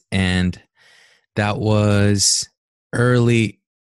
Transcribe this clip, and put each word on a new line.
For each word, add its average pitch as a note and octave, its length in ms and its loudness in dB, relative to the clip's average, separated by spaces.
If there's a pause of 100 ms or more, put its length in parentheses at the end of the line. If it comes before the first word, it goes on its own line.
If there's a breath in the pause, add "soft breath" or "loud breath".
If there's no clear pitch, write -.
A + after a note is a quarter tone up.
(120)
and F#2 500 -2 (720 soft breath)
that G#2 240 -2
was G#2 920 0 (440)
early A#2+ 680 0 (300)